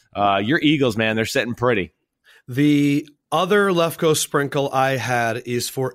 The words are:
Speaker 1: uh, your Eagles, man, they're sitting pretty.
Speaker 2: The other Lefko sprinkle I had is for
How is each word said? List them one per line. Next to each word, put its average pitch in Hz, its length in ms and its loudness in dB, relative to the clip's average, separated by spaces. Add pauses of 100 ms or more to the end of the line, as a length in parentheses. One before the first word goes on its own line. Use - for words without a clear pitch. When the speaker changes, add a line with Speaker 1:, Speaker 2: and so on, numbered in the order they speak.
(140)
Speaker 1:
uh, 101 300 2
your 143 160 0
Eagles, 139 360 2
man, 110 200 0
they're 110 100 0
sitting 117 300 -2
pretty. 110 360 0 (540)
Speaker 2:
The 143 580 2 (280)
other 196 380 2
Lefko 165 460 2
sprinkle 143 560 -2
I 131 200 0
had 117 520 -2
is 120 240 -4
for 131 260 -6